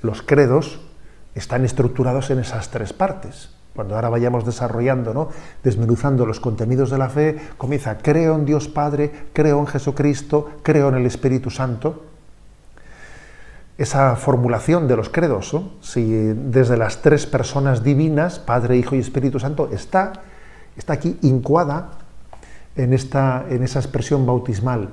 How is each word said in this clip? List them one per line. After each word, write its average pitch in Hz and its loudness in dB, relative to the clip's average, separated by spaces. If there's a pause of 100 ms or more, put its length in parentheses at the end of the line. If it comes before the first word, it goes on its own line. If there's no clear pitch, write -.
los 107 -4
credos 143 2 (520)
están 123 -2
estructurados 127 0
en 131 0
esas 113 -6
tres 110 -6
partes. - -6 (260)
Cuando 104 -6
ahora 113 0
vayamos 120 0
desarrollando, 120 -2
¿no? 147 -2 (340)
desmenuzando 120 2
los 110 -4
contenidos 123 0
de 135 0
la 131 0
fe, 151 0 (180)
comienza, 135 -4
"Creo 156 2
en 151 2
Dios 143 0
Padre, 147 -2 (220)
creo 151 4
en 147 2
Jesucristo, 143 0 (120)
creo 143 4
en 131 4
el 123 2
Espíritu 127 0
Santo". 131 -4 (1700)
Esa 135 4
formulación 127 2
de 123 4
los 110 -2
credos, 139 0
¿no? 185 -4 (100)
Si - -2
desde 117 2
las 113 -2
tres 147 6
personas 131 0
divinas, 151 2
Padre, 123 2
Hijo 123 2
y - 2
Espíritu 131 0
Santo, 143 -2
está, 196 -2 (640)
está - -6
aquí 165 -2
incoada 143 2 (840)
en 127 2
esta, 131 2
en 127 0
esa 131 -2
expresión - 0
bautismal. 123 0